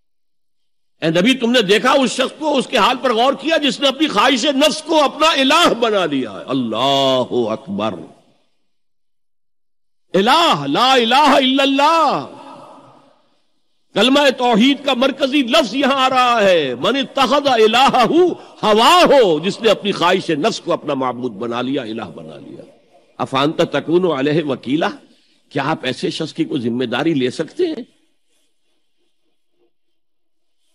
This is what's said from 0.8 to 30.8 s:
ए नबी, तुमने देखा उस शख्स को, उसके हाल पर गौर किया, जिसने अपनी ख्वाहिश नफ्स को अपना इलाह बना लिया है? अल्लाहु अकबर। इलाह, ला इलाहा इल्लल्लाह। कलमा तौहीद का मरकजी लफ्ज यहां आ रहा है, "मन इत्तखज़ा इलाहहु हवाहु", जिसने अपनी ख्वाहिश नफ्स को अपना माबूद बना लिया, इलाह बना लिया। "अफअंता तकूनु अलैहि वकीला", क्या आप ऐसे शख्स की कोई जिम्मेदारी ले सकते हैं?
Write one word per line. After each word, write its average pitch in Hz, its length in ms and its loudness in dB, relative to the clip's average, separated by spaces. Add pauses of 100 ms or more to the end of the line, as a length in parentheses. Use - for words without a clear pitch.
ए 160 80 0
नबी, 185 240 2
तुमने 240 280 0
देखा 208 320 0
उस 262 220 0
शख्स 254 220 -6
को, 302 160 -2
उसके 254 240 -2
हाल 226 180 2
पर 247 160 -2
गौर 247 220 2
किया, 320 220 -2
जिसने 277 320 -2
अपनी 277 200 -2
ख्वाहिश 226 380 0
नफ्स 285 360 0
को 330 120 -4
अपना 302 380 2
इलाह 285 420 2
बना 220 300 0
लिया 131 280 -4
है? 87 120 -14
अल्लाहु 127 1000 0
अकबर। 101 680 -6 (2000)
इलाह, 247 460 2
ला 233 300 2
इलाहा 269 420 4
इल्लल्लाह। 269 840 2 (1700)
कलमा 269 360 2
तौहीद 254 540 2
का 277 100 -2
मरकजी 269 480 0
लफ्ज 240 320 0
यहां 269 200 0
आ 262 140 0
रहा 247 320 2
है, 170 340 2
"मन 175 220 -2
इत्तखज़ा 269 600 0
इलाहहु 240 720 4 (340)
हवाहु", 240 800 4
जिसने 202 300 -2
अपनी 190 220 0
ख्वाहिश 170 380 0
नफ्स 160 300 -2
को 170 120 -4
अपना 147 220 -4
माबूद 127 380 -4
बना 117 280 -6
लिया, 131 240 -4
इलाह 107 260 -10
बना 78 260 -18
लिया। - 260 -20 (580)
"अफअंता 147 440 -2
तकूनु 165 440 -2
अलैहि 147 340 0
वकीला", 143 460 -4 (640)
क्या 139 120 -4
आप 156 200 -6
ऐसे 160 260 -6
शख्स 156 220 -8
की - 120 -4
कोई 139 160 -4
जिम्मेदारी 123 540 -2
ले 127 160 -2
सकते 226 360 -6
हैं? - 340 -12 (2750)